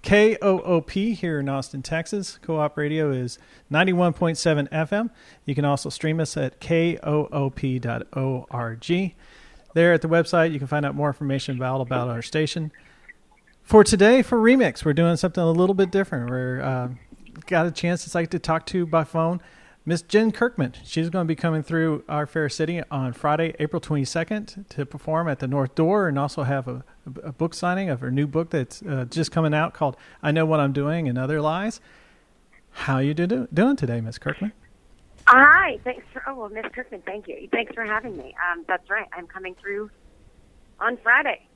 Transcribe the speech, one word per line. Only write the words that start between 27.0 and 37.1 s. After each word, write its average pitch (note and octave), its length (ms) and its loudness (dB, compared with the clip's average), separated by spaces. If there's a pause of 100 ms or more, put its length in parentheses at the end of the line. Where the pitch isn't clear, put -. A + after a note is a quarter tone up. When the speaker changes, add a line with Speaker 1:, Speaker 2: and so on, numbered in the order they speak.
Speaker 1:
a D3 80 -10
book E3 220 -4
signing F#3 340 -2
of B2+ 120 -2
her B2+ 100 -6
new C#3 160 0
book D#3+ 240 -2
that's, - 320 -4
uh, C3+ 260 -4
just D#3+ 240 -4
coming D#3+ 220 2
out D#3 180 0
called C#3+ 240 -2 (260)
"I D3+ 80 0
Know D#3+ 140 2
What D#3 160 2
I'm C#3 140 2
Doing" D3 340 -2
and B2 80 -2
Other C#3 240 -2
Lies. F3 400 -2 (920)
How C3+ 260 -4
you C#3+ 160 0
do, E3+ 120 0
do, A#3+ 280 -2
doing B3 220 4
today, A#2 260 -4
Miss A2+ 160 -10
Kirkman? F#3 340 -6 (760)
Speaker 2:
Hi. D4 580 8
Thanks B3 280 -8
for, C4+ 140 -12
oh, C4+ 80 -8
well, A3 160 -10
Miss A3 240 -10
Kirkman, A#3+ 320 -12
thank G3+ 200 -10